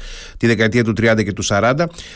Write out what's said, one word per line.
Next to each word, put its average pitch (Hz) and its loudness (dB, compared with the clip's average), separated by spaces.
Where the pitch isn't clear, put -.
τη 117 0
δεκαετία 113 2
του 110 0
τριάντα 110 2
και 98 -4
του 90 -8
σαράντα. 123 0